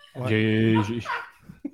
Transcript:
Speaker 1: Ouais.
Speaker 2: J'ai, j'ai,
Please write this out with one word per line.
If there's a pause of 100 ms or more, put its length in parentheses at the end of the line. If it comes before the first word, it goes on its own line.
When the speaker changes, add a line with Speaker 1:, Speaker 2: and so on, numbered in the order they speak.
(140)
Speaker 1:
Ouais.
Speaker 2:
J'ai, (100)
j'ai, (720)